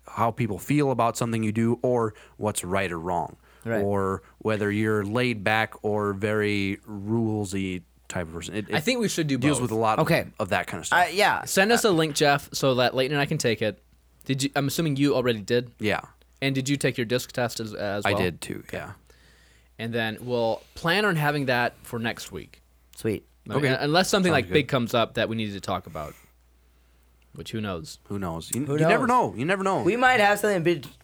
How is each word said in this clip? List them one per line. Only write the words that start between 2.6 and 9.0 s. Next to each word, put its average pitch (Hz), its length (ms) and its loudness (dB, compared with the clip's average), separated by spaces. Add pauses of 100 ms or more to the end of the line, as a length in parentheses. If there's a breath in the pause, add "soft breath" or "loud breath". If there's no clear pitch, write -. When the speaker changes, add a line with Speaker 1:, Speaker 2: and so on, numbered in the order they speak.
Speaker 1:
right 92 280 0
or 85 60 -6
wrong, 85 380 -4 (280 soft breath)
Speaker 2:
Right. 113 180 0
Speaker 1:
or 98 400 0 (160 soft breath)
whether 104 320 0
you're 107 340 0
laid 113 400 -2
back 110 380 0
or 104 300 0
very 104 680 0 (100)
rulesy 104 920 -2 (260)
type 90 180 -4
of 80 60 -14
person. 82 240 -10
It, 104 160 -6
Speaker 3:
I 143 60 0
Speaker 1:
it 151 60 -4
Speaker 3:
think 247 160 0